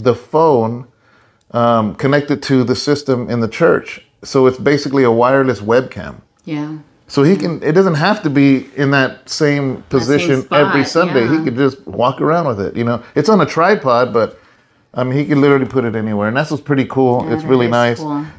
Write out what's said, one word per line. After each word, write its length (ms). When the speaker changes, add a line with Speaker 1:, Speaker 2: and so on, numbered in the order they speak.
Speaker 1:
the 120
phone, 720
um, 460
connected 480
to 180
the 140
system 520
in 120
the 80
church. 580
So 240
it's 120
basically 440
a 80
wireless 500
webcam. 600
Speaker 2:
Yeah. 320
Speaker 1:
So 160
he 80
Speaker 2:
Yeah. 80
Speaker 1:
can, 240
it 80
doesn't 220
have 280
to 80
be 460
in 160
that 360
same 460
Speaker 2:
That 60
same 100
Speaker 1:
position 640
every 320
Speaker 2:
spot, 240
Speaker 1:
Sunday. 200
He 100
Speaker 2:
yeah. 60
Speaker 1:
could 120
just 300
walk 340
around 260
with 140
it, 160
you 80
know? 180
It's 120
on 120
a 60
tripod, 680
but, 240
I 100
mean, 140
he 80
could 120
literally 280
put 180
it 120
anywhere. 320
And 80
that's 140
what's 120
pretty 240
cool. 400
Speaker 2:
Yeah, 80
Speaker 1:
It's 80
Speaker 2:
that 60
Speaker 1:
really 180
Speaker 2:
is 60
Speaker 1:
nice. 260
Speaker 2:
cool. 260